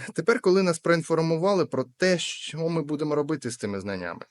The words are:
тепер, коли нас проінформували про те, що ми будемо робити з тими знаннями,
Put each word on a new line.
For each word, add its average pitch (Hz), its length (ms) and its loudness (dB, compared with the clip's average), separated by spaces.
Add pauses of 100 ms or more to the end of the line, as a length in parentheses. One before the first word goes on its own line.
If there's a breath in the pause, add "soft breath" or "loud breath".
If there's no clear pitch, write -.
(120)
тепер, 226 280 0
коли 190 220 4
нас 175 160 2
проінформували 165 880 2
про 127 180 -2
те, 180 340 0
що - 500 -6
ми 170 140 0
будемо 151 320 -2
робити 143 360 -2
з 120 60 -8
тими 101 240 -4
знаннями, 92 400 -6 (100)